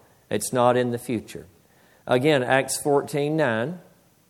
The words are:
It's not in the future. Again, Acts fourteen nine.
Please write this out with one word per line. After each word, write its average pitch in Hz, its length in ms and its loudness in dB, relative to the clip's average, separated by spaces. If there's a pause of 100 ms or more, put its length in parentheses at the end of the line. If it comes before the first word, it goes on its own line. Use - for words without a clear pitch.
(300)
It's 107 220 -4
not 123 240 4
in 123 160 0
the 120 60 -4
future. - 480 -8 (600)
Again, 127 360 2
Acts 135 340 0
fourteen 147 600 0
nine. 143 440 -2 (500)